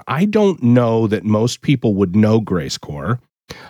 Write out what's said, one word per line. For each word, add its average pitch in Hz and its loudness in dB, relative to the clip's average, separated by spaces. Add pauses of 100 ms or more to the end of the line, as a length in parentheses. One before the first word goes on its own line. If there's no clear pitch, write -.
I 143 -2
don't 208 0
know 117 2
that 101 -2
most 107 0
people 123 0
would 95 0
know 107 4
Grace 87 -4
Corps, 78 -8 (500)